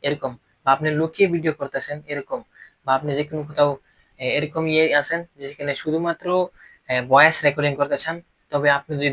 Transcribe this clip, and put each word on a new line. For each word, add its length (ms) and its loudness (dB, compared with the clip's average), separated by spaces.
এরকম, 280 -2
বা 120 -2
আপনি 200 2
লুকিয়ে 440 0
ভিডিও 180 -2
করতেছেন 440 -8
এরকম, 320 -8
বা 140 -2
আপনি 200 -2
যে 140 0
কোনো 200 -6
কোথাও, 220 2
এ, 60 -6
এরকম 300 -2
ইয়ে 160 4
আছেন 240 0
যেখানে 360 -8
শুধুমাত্র, 520 -2
এ, 40 0
ভয়েস 260 6
রেকর্ডিং 300 0
করতে 280 -2
চান, 120 -4
তবে 160 0
আপনি 220 -8
যদি 140 0